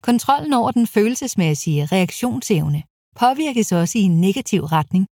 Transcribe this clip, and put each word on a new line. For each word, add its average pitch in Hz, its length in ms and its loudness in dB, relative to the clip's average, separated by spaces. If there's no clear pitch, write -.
Kontrollen 277 500 0
over 247 180 0
den 233 160 2
følelsesmæssige 170 1000 0
reaktionsevne 180 960 -2
påvirkes 254 560 0
også 170 260 0
i 208 40 2
en 170 180 4
negativ 190 440 0
retning 160 420 0